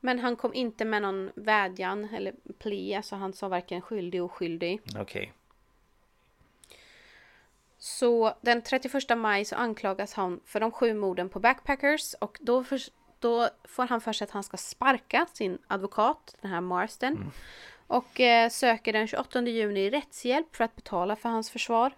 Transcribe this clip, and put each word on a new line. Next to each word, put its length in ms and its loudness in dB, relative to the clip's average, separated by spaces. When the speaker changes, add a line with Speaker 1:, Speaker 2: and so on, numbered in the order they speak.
Speaker 1:
Men 180 -2
han 180 0
kom 180 -4
inte 300 -2
med 180 0
någon 320 -4
vädjan 800 0
eller 200 -6
plea, 440 -6
så 140 -10
han 160 -6
sa 160 -8
varken 340 -4
skyldig 400 -4
och 80 -4
oskyldig. 500 -4
Speaker 2:
Okej. 340 -8
Speaker 1:
Så 640 2
den 220 2
trettioförsta 540 0
maj 280 2
så 120 -6
anklagas 580 -2
han 300 -2
för 160 -4
de 120 2
sju 220 2
morden 340 0
på 120 -8
Backpackers, 760 2
och 260 -8
då 240 2
för-, 160 -4
då 300 2
får 220 -4
han 140 0
för 120 -4
sig 120 -2
att 60 -12
han 120 -6
ska 140 -12
sparka 760 2
sin 340 -4
advokat, 720 0
den 100 -8
här 100 -2
Marsden. 560 -2
Speaker 2:
Mm. 140 -8
Speaker 1:
Och, 340 0
eh, 280 8
söker 440 2
den 140 2
tjugoåttonde 440 -2
juni 400 0
rättshjälp 680 -2
för 80 2
att 120 -6
betala 400 -2
för 120 -4
hans 220 -2
försvar. 480 2